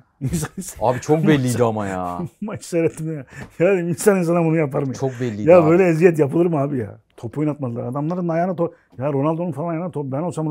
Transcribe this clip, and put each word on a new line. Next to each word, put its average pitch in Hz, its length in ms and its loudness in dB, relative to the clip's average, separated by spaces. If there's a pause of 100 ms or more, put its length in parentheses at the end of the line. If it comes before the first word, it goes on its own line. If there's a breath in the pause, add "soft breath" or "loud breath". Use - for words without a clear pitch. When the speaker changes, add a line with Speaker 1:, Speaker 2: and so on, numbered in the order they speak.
(100)
Speaker 1:
<laughs> - 100 -20
İnsan 151 360 -4
insana 123 320 -4
Speaker 2:
Abi 123 120 0
çok 151 260 2
belliydi 127 360 2
Speaker 1:
<laughs> - 20 4
Speaker 2:
ama 107 220 0
ya. 90 340 -6 (200)
Speaker 1:
Maç 208 240 -10
seyrettim 160 420 -4 (100)
ya. 131 80 -14 (340 loud breath)
Ya 185 160 2
dedim, 175 140 -2
"İnsan 196 300 2
insana 170 260 2
bunu 160 120 2
yapar 143 260 -2
mı 139 60 -4
ya?" 120 60 -6
Speaker 2:
Çok 131 160 -4 (100)
belliydi 117 300 0
Speaker 1:
Ya 180 100 10
Speaker 2:
abi. 156 100 6
Speaker 1:
böyle 180 180 6
eziyet 165 300 4
yapılır 160 280 2
mı 165 120 0
abi 139 200 -2
ya? 107 200 -8 (180)
Top 120 220 -10
oynatmadılar. 135 460 -4
Adamların 156 440 -4
ayağına 170 280 -2
top. 170 180 -4 (240 soft breath)
Ya 143 140 -2
Ronaldo'nun 160 400 -2
falan 151 160 -6
ayağına 165 220 -6
top. 143 220 -8
Ben 143 100 -4
olsam 160 280 -4